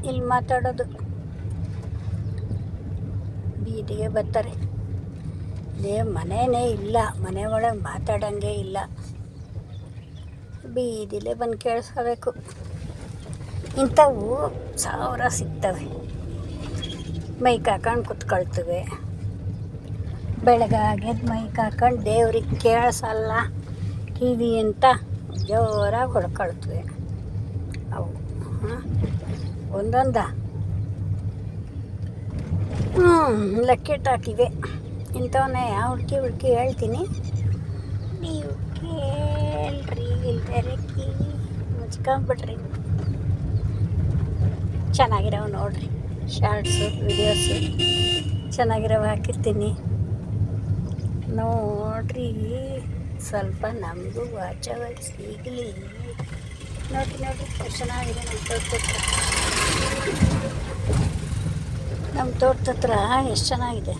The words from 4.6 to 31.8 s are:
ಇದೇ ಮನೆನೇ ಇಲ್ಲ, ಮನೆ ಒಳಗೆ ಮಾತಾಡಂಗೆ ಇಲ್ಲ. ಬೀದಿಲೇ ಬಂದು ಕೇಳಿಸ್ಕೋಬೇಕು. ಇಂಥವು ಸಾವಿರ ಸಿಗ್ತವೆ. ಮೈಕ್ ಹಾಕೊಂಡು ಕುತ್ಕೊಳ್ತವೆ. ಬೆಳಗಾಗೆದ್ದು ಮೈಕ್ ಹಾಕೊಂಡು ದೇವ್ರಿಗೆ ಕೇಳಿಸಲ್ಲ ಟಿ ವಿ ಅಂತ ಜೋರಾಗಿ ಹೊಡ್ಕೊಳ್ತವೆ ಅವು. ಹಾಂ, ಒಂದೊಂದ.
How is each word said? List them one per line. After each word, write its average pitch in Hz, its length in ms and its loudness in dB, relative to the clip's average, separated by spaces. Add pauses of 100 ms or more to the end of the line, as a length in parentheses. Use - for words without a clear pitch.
ಇದೇ 202 200 0 (200)
ಮನೆನೇ 240 460 2 (160)
ಇಲ್ಲ, 208 180 0 (280)
ಮನೆ 190 200 -2 (100)
ಒಳಗೆ 220 340 2
ಮಾತಾಡಂಗೆ 208 640 -2 (120)
ಇಲ್ಲ. 190 140 -4 (2000)
ಬೀದಿಲೇ 220 680 -2
ಬಂದು 226 240 -2
ಕೇಳಿಸ್ಕೋಬೇಕು. 233 680 -2 (1500)
ಇಂಥವು 269 440 8 (580)
ಸಾವಿರ - 380 -2 (180)
ಸಿಗ್ತವೆ. - 460 -2 (1600)
ಮೈಕ್ 233 280 6
ಹಾಕೊಂಡು 226 360 0
ಕುತ್ಕೊಳ್ತವೆ. 180 720 0 (1700)
ಬೆಳಗಾಗೆದ್ದು 220 840 4
ಮೈಕ್ 220 320 -2
ಹಾಕೊಂಡು 233 460 4
ದೇವ್ರಿಗೆ 226 560 4
ಕೇಳಿಸಲ್ಲ 226 680 4 (840)
ಟಿ 247 120 2 (120)
ವಿ 233 100 4 (120)
ಅಂತ 214 220 4 (640)
ಜೋರಾಗಿ 220 640 4
ಹೊಡ್ಕೊಳ್ತವೆ 175 680 0 (1160)
ಅವು. - 140 -2 (520)
ಹಾಂ, 240 200 -4 (960)
ಒಂದೊಂದ. 247 380 4 (2750)